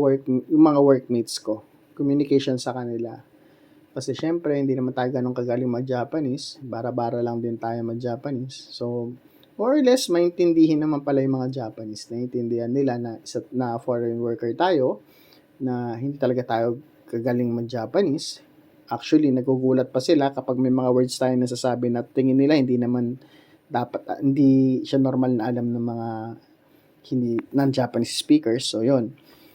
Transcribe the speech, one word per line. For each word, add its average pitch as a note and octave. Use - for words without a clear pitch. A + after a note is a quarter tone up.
work, C3+
yung C#3
mga D3
workmates B2+
ko. A2
Communication C#3
sa B2
kanila. A#2+
Kasi C3
syempre, D#3+
hindi C3+
naman B2+
tayo B2+
ganun B2+
kagaling B2
mag-Japanese. C3
Bara-bara A#2+
lang A#2
din A#2
tayo A#2
mag-Japanese. B2
So, A#2+
more B3+
or D4
less, B3+
maintindihin E3+
naman D3+
pala C#3
yung C3+
mga B2+
Japanese. A2
Naiintindihan A#2+
nila C3+
na A#2
isa, -
na B2
foreign A#2
worker A#2
tayo, E3+
na B2
hindi C#3+
talaga B2
tayo A#2
kagaling A#2+
mag-Japanese. B2
Actually, C#3+
nagugulat C3
pa B2+
sila C#3+
kapag C3
may C3
mga B2+
words B2+
tayo B2+
nasasabi B2
na A#2+
tingin C3
nila C#3+
hindi B2
naman B2
dapat, -
ah, -
hindi C3+
siya C3+
normal B2+
na A#2+
alam A#2+
ng A#2+
mga A#2
hindi, A#2+
non-Japanese B2+
speakers. C3
So, A2
yun. B2